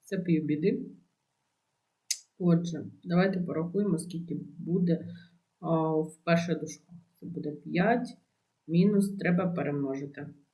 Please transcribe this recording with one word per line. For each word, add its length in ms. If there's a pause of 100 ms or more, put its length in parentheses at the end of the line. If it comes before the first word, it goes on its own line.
Це 140
півбіди. 680 (1500)
Отже, 480 (180)
давайте 360
порахуємо, 580
скільки 360 (240)
буде, 500 (520)
а, 320
в 320
перших 360
дужках. 340 (200)
Це 120
буде 240
п'ять 680 (480)
мінус, 500
треба 300
перемножити. 800 (260)